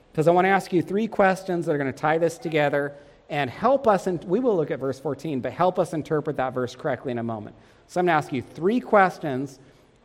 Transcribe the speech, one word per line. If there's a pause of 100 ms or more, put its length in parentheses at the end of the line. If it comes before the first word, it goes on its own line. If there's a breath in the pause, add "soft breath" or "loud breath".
(140)
'cause
I
wanna
ask
you
three
questions
that
are
gonna
tie
this
together (360 loud breath)
and
help
us,
and
we
will
look
at
verse
fourteen,
but
help
us
interpret
that
verse
correctly
in
a
moment. (320 soft breath)
So
I'm
gonna
ask
you
three
questions (460 soft breath)